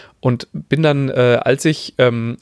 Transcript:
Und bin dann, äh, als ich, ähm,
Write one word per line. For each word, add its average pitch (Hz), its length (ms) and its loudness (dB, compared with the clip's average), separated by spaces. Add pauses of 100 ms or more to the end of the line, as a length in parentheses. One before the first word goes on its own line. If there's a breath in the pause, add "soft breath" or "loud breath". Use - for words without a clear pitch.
(200 loud breath)
Und 120 320 -2
bin 151 300 -2
dann, 143 280 2
äh, 123 300 2
als 135 240 0
ich, - 340 -2
ähm, 117 440 0